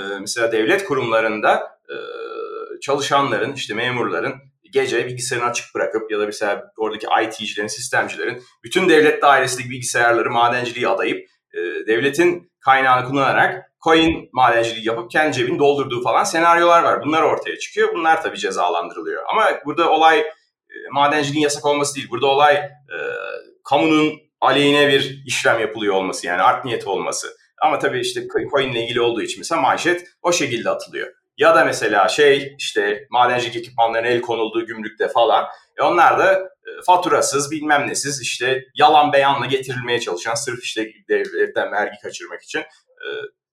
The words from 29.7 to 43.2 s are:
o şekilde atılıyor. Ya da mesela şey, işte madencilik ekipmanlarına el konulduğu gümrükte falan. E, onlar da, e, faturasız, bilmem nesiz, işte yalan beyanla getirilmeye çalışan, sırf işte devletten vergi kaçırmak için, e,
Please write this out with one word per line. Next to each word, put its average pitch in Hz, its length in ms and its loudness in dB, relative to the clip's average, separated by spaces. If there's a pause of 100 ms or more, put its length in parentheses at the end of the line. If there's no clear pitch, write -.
o 175 100 0
şekilde 123 380 -2
atılıyor. - 380 -6 (300)
Ya 165 180 6
da 156 100 6
mesela 107 420 2
şey, 139 500 2
işte 104 520 -4
madencilik 120 460 0
ekipmanlarına 113 520 -2
el 123 140 2
konulduğu 113 440 -4
gümrükte 107 420 -6
falan. 107 380 2 (320)
E, 131 60 -2
onlar 151 360 4
da, 185 200 4
e, - 300 -14 (160)
faturasız, 143 680 2
bilmem 147 360 0
nesiz, 139 340 -6
işte 127 420 -4 (120)
yalan 147 380 4
beyanla 139 320 2
getirilmeye 127 540 -2
çalışan, 107 360 -4
sırf 120 280 -6
işte 110 280 -6 (180)
devletten 101 600 -2
vergi 104 320 -4
kaçırmak 87 380 -14
için, - 180 -10
e, - 480 -16 (460)